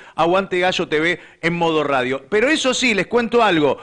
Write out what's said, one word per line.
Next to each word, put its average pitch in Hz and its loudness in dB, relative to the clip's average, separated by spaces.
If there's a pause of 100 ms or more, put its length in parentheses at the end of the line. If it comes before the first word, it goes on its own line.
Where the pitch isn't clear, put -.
(140)
Aguante 180 0
Gallo 180 -2
T 156 -2
V 165 0 (220)
en 170 0
modo 165 0
radio. 135 -2
Pero 214 2
eso 262 0
sí, 240 0
les 180 -2
cuento 233 0
algo. 156 2